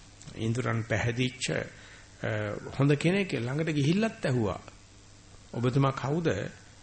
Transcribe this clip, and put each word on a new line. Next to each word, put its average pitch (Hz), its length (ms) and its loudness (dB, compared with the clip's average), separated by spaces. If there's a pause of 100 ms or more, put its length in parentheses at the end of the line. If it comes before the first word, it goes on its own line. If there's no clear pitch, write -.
(360)
ඉඳුරන් 117 460 0
පැහැදිච්ච, 120 640 0
අ, - 800 -6 (400)
හොඳ 139 240 4
කෙනෙක් 165 400 2
ළඟට 139 380 -2
ගිහිල්ලත් 175 520 2
ඇහුවා. 117 360 2 (880)
"ඔබතුමා 127 420 2
කවුද? 156 360 0 (540)